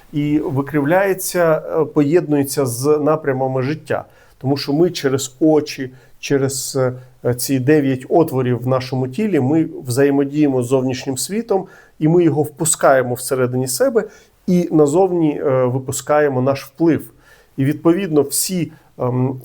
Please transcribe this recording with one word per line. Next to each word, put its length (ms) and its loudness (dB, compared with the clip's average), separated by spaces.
і 260 0
викривляється, 1300 0
е, 180 -2
поєднується 840 0
з 320 0
напрямами 640 -2
життя. 420 -6
Тому 180 -2
що 160 -6
ми 180 4
через 500 -4
очі, 500 2
через, 600 -2
е, 100 0
ці 240 -2
дев'ять 500 0
отворів 540 0
в 40 -4
нашому 420 -2
тілі, 320 -2
ми 280 0
взаємодіємо 760 2
з 40 -2
зовнішнім 520 -2
світом, 480 -4
і 100 2
ми 160 4
його 180 2
впускаємо 720 2
всередині 540 -2
себе, 360 0
і 260 2
назовні, 680 2
е, 240 2
випускаємо 800 0
наш 220 -2
вплив. 480 -2
І, 80 0
відповідно, 580 2
всі, 500 -4
ем, 460 -2